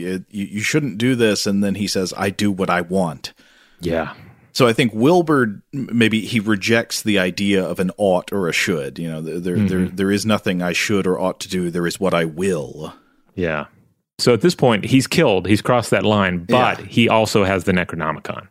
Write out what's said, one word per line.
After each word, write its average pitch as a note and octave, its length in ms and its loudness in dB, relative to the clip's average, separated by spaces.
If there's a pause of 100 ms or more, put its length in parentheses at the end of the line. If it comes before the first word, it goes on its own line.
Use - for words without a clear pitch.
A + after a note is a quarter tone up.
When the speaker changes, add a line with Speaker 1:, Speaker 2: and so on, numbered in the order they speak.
(300)
Speaker 1:
you, G2+ 140 -6
you G#2 160 -6
shouldn't C3+ 380 -2
do B2 160 2
this." A2 320 2
And G2+ 160 0
then G2 120 0
he G2 120 -2
says, F#2 300 -2
"I G2 140 -2
do G#2 200 -2
what F#2 200 -2
I F2 120 2
want." E2+ 500 -4 (480)
Speaker 2:
Yeah. E2 340 -4 (380)
Speaker 1:
So C3 140 4
I A2+ 60 4
think A#2+ 220 0
Wilbur, C#3 680 2 (120)
m-, C3 180 -8
maybe A2+ 300 2
he A2+ 180 -2
rejects A2 640 0
the G#2 160 2
idea F#2 460 0
of F2 160 -6
an F#2 180 0
ought F#2 340 2
or G2 160 -2
a D#2 40 -2
should. C#2+ 460 -2
You E2+ 120 -6
know, D#2+ 120 -8
th-, D#2+ 200 -8
there, F2+ 140 -2
there, F#2+ 240 2
Speaker 2:
Mm-hmm. F2+ 160 -2
Speaker 1:
there G2 140 0
is G2+ 160 0
nothing F#2+ 360 0
I F2 100 -2
should F#2+ 340 -2
or F#2 140 0
ought F#2 200 -2
to - 80 -12
do. F2+ 220 -4
There F2 160 -2
is E2+ 140 -4
what F2+ 140 0
I E2+ 100 2
will. D#2 680 -6 (400)
Speaker 2:
Yeah. D#2+ 320 -4 (520)
So B2 160 4
at A2 80 0
this F3 120 4
point, A2 300 2
he's A#2 220 4
killed. G2+ 400 2
He's G#2 160 2
crossed B2 300 0
that G2 120 2
line, F#2+ 400 2
but A#2 340 2
Speaker 1:
Yeah. - 60 -14
Speaker 2:
he A#2 240 2
also A2 360 4
has F#2 200 0
the G2 80 2
Necronomicon. E2 800 -4